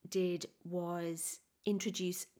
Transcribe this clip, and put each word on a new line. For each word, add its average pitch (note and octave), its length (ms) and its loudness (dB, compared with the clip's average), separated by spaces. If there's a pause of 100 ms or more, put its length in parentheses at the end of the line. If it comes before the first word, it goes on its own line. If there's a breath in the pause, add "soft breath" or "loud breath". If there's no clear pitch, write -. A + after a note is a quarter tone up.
did F3+ 380 2 (180)
was E3+ 760 -2 (240)
introduce F#3 640 0 (140)